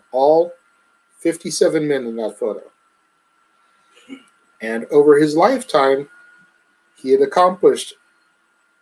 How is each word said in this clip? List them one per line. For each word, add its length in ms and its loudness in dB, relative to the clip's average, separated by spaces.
all 420 2
fifty-seven 680 -2
men 200 -4
in 120 -8
that 220 -8
photo. 240 -6
And 300 -8
over 260 6
his 180 0
lifetime, 720 0
he 160 -6
had 100 4
accomplished 720 0